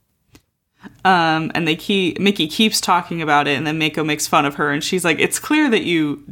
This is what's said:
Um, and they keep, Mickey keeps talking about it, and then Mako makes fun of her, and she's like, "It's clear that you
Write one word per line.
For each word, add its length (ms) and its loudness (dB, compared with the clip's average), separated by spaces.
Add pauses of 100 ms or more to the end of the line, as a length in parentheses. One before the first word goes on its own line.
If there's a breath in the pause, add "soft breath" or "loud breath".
(1040 loud breath)
Um, 500 2
and 120 -2
they 100 0
keep, 420 -2
Mickey 280 0
keeps 340 0
talking 400 -2
about 260 2
it, 100 0
and 80 -4
then 140 -2
Mako 240 -2
makes 240 -4
fun 180 4
of 100 -4
her, 160 -2
and 120 -2
she's 220 -2
like, 140 0
"It's 200 -2
clear 300 2
that 140 2
you 480 -2